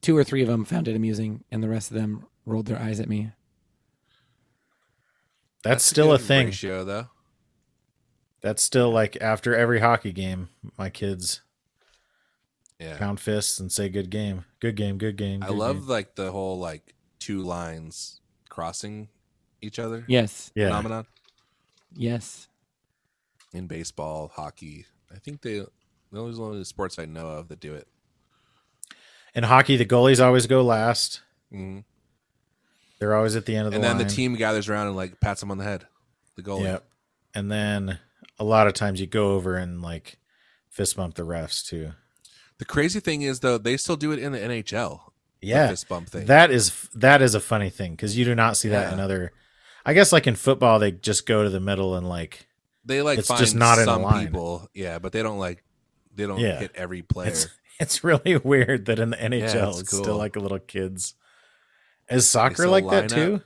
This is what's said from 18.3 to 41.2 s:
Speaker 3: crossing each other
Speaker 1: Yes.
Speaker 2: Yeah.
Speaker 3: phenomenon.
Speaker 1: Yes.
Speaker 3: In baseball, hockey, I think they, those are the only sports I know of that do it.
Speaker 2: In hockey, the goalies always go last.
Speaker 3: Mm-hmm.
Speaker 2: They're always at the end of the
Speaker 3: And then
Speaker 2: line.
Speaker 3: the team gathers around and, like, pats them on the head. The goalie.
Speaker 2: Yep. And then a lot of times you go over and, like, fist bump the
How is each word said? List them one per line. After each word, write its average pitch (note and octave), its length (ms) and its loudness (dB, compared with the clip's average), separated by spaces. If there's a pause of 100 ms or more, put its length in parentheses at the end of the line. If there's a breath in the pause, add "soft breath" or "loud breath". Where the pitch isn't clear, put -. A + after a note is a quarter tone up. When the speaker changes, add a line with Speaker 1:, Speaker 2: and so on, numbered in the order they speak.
Speaker 3:
crossing G#2 580 -12 (540)
each G#2+ 180 -14
other A2+ 300 -8
Speaker 1:
Yes. A#2+ 440 2
Speaker 2:
Yeah. G#2 140 0
Speaker 3:
phenomenon. A2 400 -4 (840)
Speaker 1:
Yes. A#2+ 560 -8 (1040)
Speaker 3:
In F2+ 140 -12
baseball, D#2 600 -10
hockey, D2+ 600 -16 (220)
I F#2+ 100 -20
think D3 240 -18
they, G#2 220 -8 (460)
those A2+ 260 -12
are A2+ 60 -10
the - 0 -
only G#2+ 220 -10
sports - 340 -10
I E2 60 -10
know D#2+ 240 -12
of D#2 180 -12
that D#2 140 -18
do D2+ 120 -14
it. C#2+ 140 -18 (1500 loud breath)
Speaker 2:
In A#2+ 120 0
hockey, C3 320 6
the A#2 80 4
goalies B2 380 6
always B2+ 240 6
go C3 140 4
last. A#2 600 0 (320)
Speaker 3:
Mm-hmm. F#2+ 260 -12 (1200)
Speaker 2:
They're G#2 160 0
always A2 200 2
at A2+ 100 -4
the A2 100 -2
end G#2+ 120 -2
of G#2 40 -2
the G#2 60 -2
Speaker 3:
And A2 60 0
then A#2+ 140 2
Speaker 2:
line. G#2+ 100 0
Speaker 3:
the G2+ 60 -2
team B2+ 220 0
gathers G#2+ 340 0
around G#2 180 -2
and, G2 80 -4
like, F#2 240 -8
pats G2+ 220 0
them G2+ 100 -10
on F#2+ 60 -6
the G2 60 -8
head. G2 240 -8 (480)
The F#2 80 -18
goalie. G2 200 -6
Speaker 2:
Yep. F#2+ 260 -6 (440)
And G2+ 180 -6
then G#2 480 -4 (400)
a G#2+ 40 -4
lot G#2+ 240 6
of G2 60 2
times G2 280 -2
you F#2+ 60 -4
go G#2 260 2
over F#2 240 -2
and, F2+ 240 -8
like, E2+ 360 -12 (520)
fist - 260 -4
bump F2+ 200 -6
the F2 80 -8